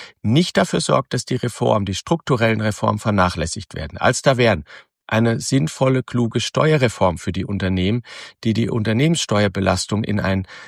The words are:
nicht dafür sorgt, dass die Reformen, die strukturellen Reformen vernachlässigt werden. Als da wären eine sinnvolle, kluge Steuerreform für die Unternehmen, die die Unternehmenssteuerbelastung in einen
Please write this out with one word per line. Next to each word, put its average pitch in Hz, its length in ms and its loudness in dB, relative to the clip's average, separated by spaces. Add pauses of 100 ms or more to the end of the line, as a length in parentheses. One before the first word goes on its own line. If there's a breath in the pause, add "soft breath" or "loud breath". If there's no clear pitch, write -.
(240 loud breath)
nicht 135 340 2
dafür - 240 0
sorgt, - 320 0
dass - 120 -4
die - 100 -2
Reformen, 117 500 0
die 98 100 -4
strukturellen 113 640 0
Reformen 107 400 0
vernachlässigt 92 760 -2
werden. 73 240 -10
Als - 240 2
da 135 120 4
wären 110 300 2 (400 loud breath)
eine 113 340 2
sinnvolle, 135 640 0
kluge 120 380 -2
Steuerreform 131 800 2
für - 160 -6
die 95 120 -4
Unternehmen, 95 560 0 (420 loud breath)
die 110 100 2
die 107 160 0
Unternehmenssteuerbelastung 104 1300 0
in 104 160 -2
einen 95 280 0 (200 loud breath)